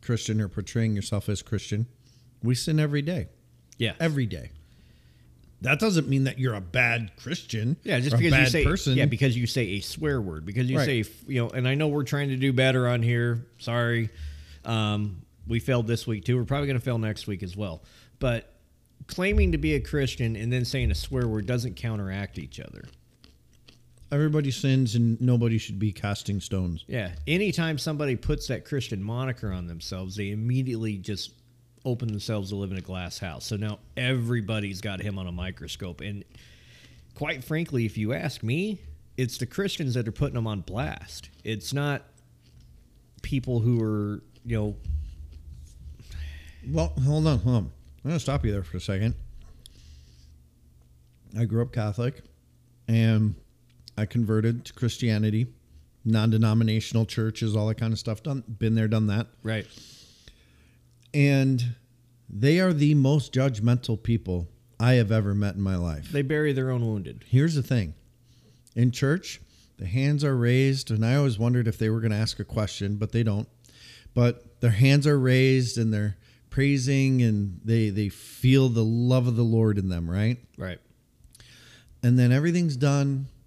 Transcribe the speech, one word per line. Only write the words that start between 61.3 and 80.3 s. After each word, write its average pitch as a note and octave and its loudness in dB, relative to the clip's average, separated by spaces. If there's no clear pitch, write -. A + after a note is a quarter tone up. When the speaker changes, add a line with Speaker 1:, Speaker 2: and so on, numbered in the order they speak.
Speaker 1:
they C#3 2
are F#3 4
the D3 4
most C#3 2
judgmental A#2+ 2
people F2+ -2
I A#2+ 4
have A2+ 4
ever G2+ 2
met G2+ 0
in G2 -2
my F#2+ 0
life. D#2+ -4
Speaker 2:
They C#3 0
bury D3+ 0
their C3 -2
own A#2+ 0
wounded. G2+ -6
Speaker 1:
Here's D3+ 4
the C3+ 0
thing. G2 -2
In A#2+ 4
church, C#3 -2
the - -10
hands C3+ 0
are C#3 2
raised, C3 2
and A2 2
I A#2+ 4
always C#3+ 2
wondered A#2+ 2
if A2 -2
they A2 0
were A2+ 0
gonna A2 0
ask A2 -2
a G#2 -4
question, G2+ -4
but G2+ -4
they A#2 2
don't. G#2+ 0
But A#2+ 0
their A#2+ 4
hands C3+ 6
are D3 4
raised, B2+ 4
and A2+ 2
they're G#2 -2
praising, C3+ 2
and G#2 2
they, A2 2
they G2+ 0
feel C3 4
the A#2 2
love A#2+ 2
of A#2+ 0
the A#2+ 2
Lord A2+ 4
in F#2+ 0
them, E2+ -2
right? G#2 0